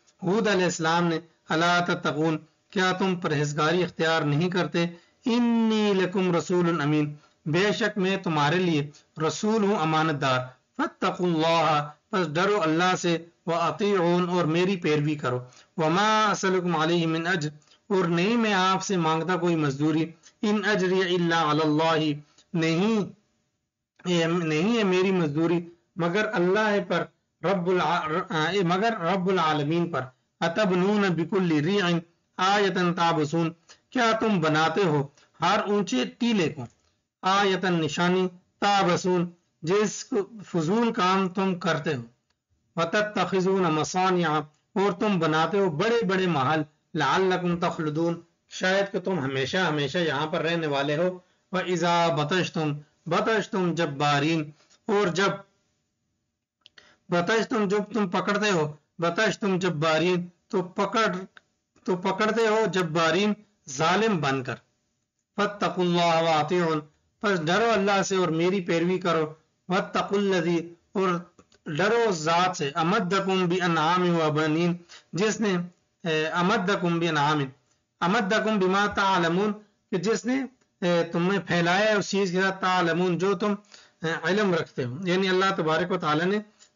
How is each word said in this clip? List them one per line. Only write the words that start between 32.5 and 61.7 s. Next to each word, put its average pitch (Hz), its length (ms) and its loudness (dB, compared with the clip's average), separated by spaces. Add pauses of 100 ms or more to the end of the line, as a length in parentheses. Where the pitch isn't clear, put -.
ताबसून, 165 560 0 (420)
क्या 233 240 2
तुम 220 260 2
बनाते 160 420 2
हो 147 280 0 (280)
हर 202 300 2
ऊंचे 208 360 0 (120)
टीले 220 320 2
को, 127 180 -10 (560)
आयतन 190 580 2
निशानी, 180 440 0 (360)
ताबसून 180 680 2 (320)
जिस 202 400 0 (400)
फजूल 196 500 0
काम 190 360 2
तुम 190 280 -2
करते 156 360 -2
हो। 120 100 -6 (720)
वतत्तखिजून 185 960 0
मसानिया, 175 600 0 (440)
और 196 200 2
तुम 208 240 0
बनाते 160 380 0
हो 196 160 2
बड़े 226 320 0
बड़े 185 240 0
महल, 151 360 0 (300)
लअल्लकुम 175 640 0
तखलुदून, 165 580 -2 (340)
शायद 190 360 0
कि 196 140 -6
तुम 185 180 -2
हमेशा 135 460 -2
हमेशा 151 360 -2
यहाँ 151 260 -2
पर 160 160 -4
रहने 165 260 -2
वाले 143 260 -2
हो। 175 120 2 (440)
व 185 160 -4
इज़ा 170 460 2
बतशतुम, 151 600 -2 (320)
बतशतुम 196 680 0
जब्बारीन, 147 760 -2 (360)
और 202 240 2
जब 180 320 -2 (1700)
बतशतुम, 208 580 2
जब 208 260 -2
तुम 208 160 0
पकड़ते 202 400 -2
हो, 165 160 2 (360)
बतशतुम 190 580 0
जब्बारीन, 165 720 0 (220)
तो 190 100 0 (120)
पकड़, 202 420 0 (720)